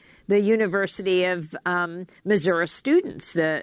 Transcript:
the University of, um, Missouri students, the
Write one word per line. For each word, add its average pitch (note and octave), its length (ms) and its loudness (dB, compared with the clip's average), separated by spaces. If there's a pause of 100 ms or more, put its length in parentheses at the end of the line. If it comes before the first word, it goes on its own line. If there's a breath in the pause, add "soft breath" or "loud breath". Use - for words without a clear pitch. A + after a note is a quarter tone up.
(260 soft breath)
the G3+ 140 4
University G3 880 0
of, F3 280 -4 (120)
um, F3 400 -4 (180 loud breath)
Missouri F3 420 2
students, - 680 0
the D#3+ 280 0